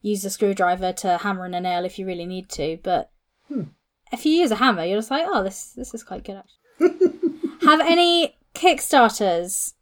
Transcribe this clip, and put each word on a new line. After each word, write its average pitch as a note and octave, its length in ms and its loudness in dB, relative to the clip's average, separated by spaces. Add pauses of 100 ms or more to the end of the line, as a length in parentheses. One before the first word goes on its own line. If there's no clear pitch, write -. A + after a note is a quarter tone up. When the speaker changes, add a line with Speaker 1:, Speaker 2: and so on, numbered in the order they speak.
Speaker 1:
use G#3 220 -4
a G3 60 -6
screwdriver F#3 640 0
to F3+ 240 0
hammer F#3 280 -4
in F3+ 80 -10
a F3 60 -4
nail F3+ 240 -2
if F#3 160 -8
you F#3+ 60 -8
really F3 200 -8
need F#3 260 -10
to, D#3+ 300 -6
but - 280 -2 (400)
Speaker 2:
Hmm. C4 140 -6 (480)
Speaker 1:
if - 140 -8
you D#4 60 4
use D#4+ 200 2
a G#3+ 40 2
hammer, G#3 300 0
you're G3 140 0
just A3 120 -8
like, D4+ 160 -2
"Oh, C4+ 160 -2
this, - 320 -10
this B3 180 -12
is A3+ 100 -14
quite - 200 -14
good, G3 140 -14
actually." - 220 -20 (200)
Speaker 2:
<laughs> - 840 0
Speaker 1:
Have D#4 180 6
any E4+ 560 2 (160)
Kickstarters A3 1300 2